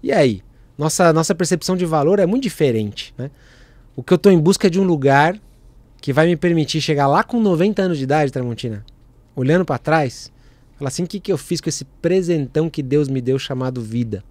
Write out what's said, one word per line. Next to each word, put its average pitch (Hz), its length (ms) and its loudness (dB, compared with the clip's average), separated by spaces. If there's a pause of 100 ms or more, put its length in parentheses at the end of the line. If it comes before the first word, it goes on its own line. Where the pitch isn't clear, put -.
E 139 100 -4
aí? 135 300 2 (360)
Nossa, 160 360 2
nossa 160 200 2
percepção 165 420 -2
de 180 100 -2
valor 160 340 2
é 190 60 4
muito 233 180 0
diferente, 117 720 -2
né? 135 140 -10 (640)
O 123 80 -10
que - 100 2
eu 175 40 4
tô 202 120 4
em 185 100 6
busca 185 280 2
é - 20 6
de 170 100 -2
um 196 40 2
lugar 151 520 2 (640)
que 143 140 -6
vai 156 140 4
me 175 80 2
permitir 160 440 0
chegar 143 280 0
lá 160 160 2
com 240 160 -2
noventa 196 420 2
anos 180 160 0
de 135 60 -4
idade, 143 280 0
Tramontina, 120 540 -6 (500)
olhando 156 300 2
pra 131 140 -4
trás, 151 520 -2 (460)
falar 139 120 -6
assim, 170 140 -6
"O 180 40 -6
que 202 120 -10
que 202 120 -6
eu 170 60 0
fiz 160 220 -6
com - 80 -8
esse 151 160 -6
presentão 165 840 -2
que 151 140 -8
Deus 139 240 0
me 135 120 -2
deu 127 200 -2
chamado 127 420 -6
vida? 110 500 -4